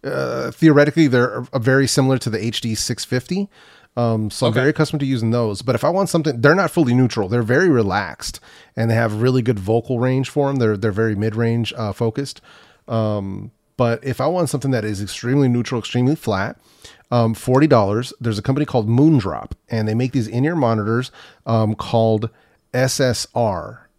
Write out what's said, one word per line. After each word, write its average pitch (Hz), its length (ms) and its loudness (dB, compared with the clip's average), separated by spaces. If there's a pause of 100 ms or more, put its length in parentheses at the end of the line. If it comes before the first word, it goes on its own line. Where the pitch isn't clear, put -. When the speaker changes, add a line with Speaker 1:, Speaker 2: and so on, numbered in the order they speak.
Speaker 1:
uh, 131 460 -4
theoretically 147 560 6
they're, 123 460 0
uh, 135 60 -4
very 131 300 2
similar 131 300 2
to 117 120 -4
the 104 140 -4
H 117 160 -4
D 113 140 -4
six - 300 -6
fifty. 180 440 -4 (480)
Um, 113 340 0
so - 160 -2
I'm 117 40 4
Speaker 2:
Okay. 117 100 0
Speaker 1:
very 139 100 4
accustomed 151 300 -2
to 143 60 -2
using 117 240 0
those. 113 320 0
But 120 120 0
if 120 100 -2
I 147 60 4
want 190 180 0
something, 147 320 0
they're 143 140 6
not 185 160 2
fully 123 240 2
neutral. 117 340 2
They're 120 140 0
very 135 260 2
relaxed, 101 680 0 (380)
and 113 140 0
they 113 40 2
have 113 280 0
really 127 200 2
good 110 160 0
vocal 113 400 -2
range 127 300 0
for 143 200 -2
'em. 139 80 -2
They're, 110 200 2
they're 101 160 -2
very 110 240 0
mid-range, 113 600 -2
uh, 107 160 -6
focused. 120 480 -6 (460)
Um, 104 640 -4 (260)
but 117 280 0
if 135 160 -6
I 135 60 0
want 170 240 0
something 135 200 -4
that 117 140 -2
is 104 180 -4
extremely 127 460 0
neutral, 120 320 -2
extremely 123 340 0
flat, 101 440 -4 (520)
um, 113 240 0
forty 131 320 2
dollars, 113 540 2
there's 113 180 -2
a 104 40 -8
company 143 240 -2
called 110 220 -2
Moondrop, 117 640 2 (160)
and 110 200 -2
they 110 60 -2
make 127 180 -2
these 117 160 -2
in-ear 139 280 -2
monitors, 113 540 0 (360)
um, 110 280 0
called 110 560 0 (420)
S 127 280 -2
S 127 340 0
R. 107 500 -4 (140)